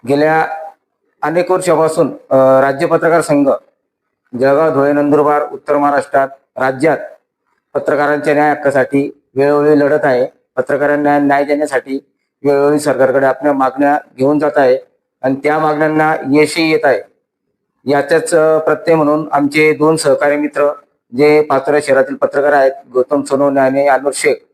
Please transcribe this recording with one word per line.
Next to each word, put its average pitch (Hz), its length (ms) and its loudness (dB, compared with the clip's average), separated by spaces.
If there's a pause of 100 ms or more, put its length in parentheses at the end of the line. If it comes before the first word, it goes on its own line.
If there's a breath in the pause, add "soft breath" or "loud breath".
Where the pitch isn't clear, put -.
गेल्या 151 380 2 (760)
अनेक 175 280 -2
वर्षापासून, 160 580 0 (220)
अ, 131 60 2
राज्य 135 500 2
पत्रकार 160 340 0
संघ 143 300 0 (880)
जळगाव, 143 320 2
धुळे, 139 200 2
नंदुरबार, 147 500 2 (100)
उत्तर 147 240 -4
महाराष्ट्रात 143 520 0 (280)
राज्यात 131 420 -2 (760)
पत्रकारांच्या 147 600 -2
न्याय 147 160 2
हक्कासाठी 139 720 -2 (120)
वेळोवेळी 147 460 2
लढत 143 240 0
आहे. 127 220 0 (300)
पत्रकारांना 147 600 0
न्याय 143 260 0
देण्यासाठी 139 540 -4 (460)
वेळोवेळी 143 340 2
सरकारकडे 135 480 0
आपल्या 143 260 0
मागण्या 139 460 0 (200)
घेऊन 143 200 0
जात 147 180 -2
आहे 131 220 2 (440)
आणि 131 120 -2
त्या 147 240 -2
मागण्यांना 156 580 0 (160)
यशही 151 380 2
येत 156 140 0
आहे. 127 160 2 (880)
याचाच, 156 440 0
अ, 156 240 4
प्रत्यय 156 360 0
म्हणून 151 380 0
आमचे 147 400 2
दोन 151 240 0
सहकारी 147 400 0
मित्र 147 360 -2 (440)
जे 151 260 4
पाचोरा 147 400 0
शहरातील 135 320 0
पत्रकार 143 380 -2
आहेत, 135 200 2 (200)
गौतम 127 300 -2
सोनवणे 139 380 0
आणि 135 280 0
अनवर 135 260 0
शेख 143 200 0 (200)